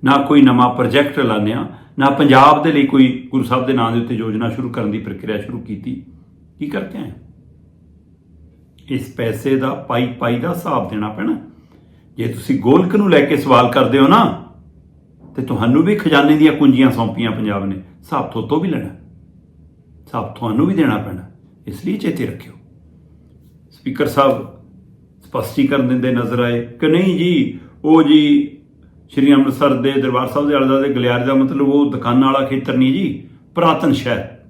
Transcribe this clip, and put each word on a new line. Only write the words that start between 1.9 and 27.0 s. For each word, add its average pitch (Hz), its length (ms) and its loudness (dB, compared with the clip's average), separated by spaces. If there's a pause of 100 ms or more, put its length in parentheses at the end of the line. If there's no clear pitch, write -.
ਨਾ 139 100 2
ਪੰਜਾਬ 139 540 4
ਦੇ 160 80 0
ਲਈ 143 140 2
ਕੋਈ 131 460 2
ਗੁਰੂ 127 120 -2
ਸਾਹਿਬ 123 220 -2
ਦੇ 135 80 -2
ਨਾਂ 113 180 0
ਦੇ 117 80 0
ਉੱਤੇ 120 160 -6
ਯੋਜਨਾ 110 340 -4
ਸ਼ੁਰੂ 120 200 -8
ਕਰਨ 113 220 -6
ਦੀ 104 60 -6
ਪ੍ਰਕਿਰਿਆ 101 440 -8
ਸ਼ੁਰੂ 117 180 -12
ਕੀਤੀ। 107 440 -12 (560)
ਕੀ - 80 -8
ਕਰਕੇ - 300 -8
ਆਏ? - 140 -12 (1800)
ਇਸ 123 260 -6
ਪੈਸੇ 123 400 -2
ਦਾ 135 180 -2
ਪਾਈ 123 340 -4 (120)
ਪਾਈ 120 200 -2
ਦਾ 165 100 -4
ਹਿਸਾਬ 139 400 -4
ਦੇਣਾ 107 200 -6
ਪੈਣਾ। - 280 -6 (800)
ਜੇ 120 100 -4
ਤੁਸੀਂ - 320 -4
ਗੋਲਕ 170 360 2
ਨੂੰ 208 140 2
ਲੈ 147 160 4
ਕੇ 147 120 0
ਸਵਾਲ 127 340 2
ਕਰਦੇ 127 280 2
ਹੋ 135 80 6
ਨਾ, 208 320 2 (960)
ਤੇ - 60 -8
ਤੁਹਾਨੂੰ 123 420 0
ਵੀ 202 120 2
ਖਜ਼ਾਨੇ 151 420 2
ਦੀਆਂ 151 160 6
ਕੁੰਜੀਆਂ 131 380 4
ਸੌਂਪੀਆਂ 113 400 -4
ਪੰਜਾਬ 104 340 -4
ਨੇ, 98 100 -6
ਹਿਸਾਬ - 560 -8
ਤੁਹਾਤੋਂ 120 280 -2
ਵੀ 185 100 -4
ਲੈਣਾ, 110 200 -6
ਹਿਸਾਬ - 1500 -16
ਤੁਹਾਨੂੰ 117 300 -2
ਵੀ 185 80 0
ਦੇਣਾ 131 240 0
ਪੈਣਾ, - 240 -8 (460)
ਇਸ - 180 -12
ਲਈ 208 120 -4
ਚੇਤੇ 135 280 -6
ਰੱਖਿਓ। - 280 -14 (1200)
ਸਪੀਕਰ - 360 -6
ਸਾਹਿਬ 135 380 0 (800)
ਸਪਸ਼ਟੀਕਰਨ 131 640 -2
ਦਿੰਦੇ 127 240 0
ਨਜ਼ਰ 120 280 -2
ਆਏ 120 260 -2 (140)
ਕਿ 160 80 0
ਨਹੀਂ 175 300 2